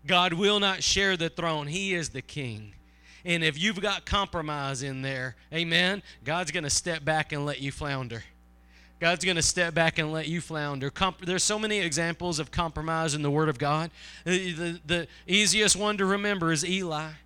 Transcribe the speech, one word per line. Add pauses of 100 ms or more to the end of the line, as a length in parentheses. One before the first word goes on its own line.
God
will
not
share
the
throne.
He
is
the
king. (500)
And
if
you've
got
compromise
in
there, (180)
amen, (220)
God's
gonna
step
back
and
let
you
flounder. (800)
God's
gonna
step
back
and
let
you
flounder.
Comp-,
there's
so
many
examples
of
compromise
in
the
Word
of
God. (340)
The,
the,
the (180)
easiest
one
to
remember
is
Eli. (160)